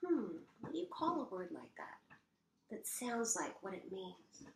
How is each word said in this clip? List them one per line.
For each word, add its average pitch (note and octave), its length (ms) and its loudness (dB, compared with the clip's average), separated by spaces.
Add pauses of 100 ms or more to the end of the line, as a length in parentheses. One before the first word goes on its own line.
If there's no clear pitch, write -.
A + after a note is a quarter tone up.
Hmm, A#3+ 340 6 (220)
what - 120 -6
do D#4+ 60 0
you F3+ 140 0
call D#4+ 300 4
a F#3+ 120 -2
word F#3 180 -2
like B2+ 240 -10
that, - 400 -12 (540)
that A3 160 -6
sounds A#3 500 2
like D3 260 -2
what F#3+ 120 -4
it - 160 -8
means? - 540 -8 (120)